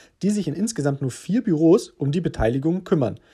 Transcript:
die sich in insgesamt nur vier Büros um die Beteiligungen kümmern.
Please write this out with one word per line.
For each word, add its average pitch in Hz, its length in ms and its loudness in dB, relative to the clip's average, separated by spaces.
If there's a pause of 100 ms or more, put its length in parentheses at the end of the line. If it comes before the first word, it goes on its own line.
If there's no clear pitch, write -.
(220)
die 185 80 0
sich 208 180 -2
in 143 60 -4
insgesamt 147 480 -2
nur 131 100 -2
vier 226 320 -4
Büros 165 460 4
um 143 240 -4
die 180 80 -2
Beteiligungen 143 640 -2
kümmern. 143 340 0 (140)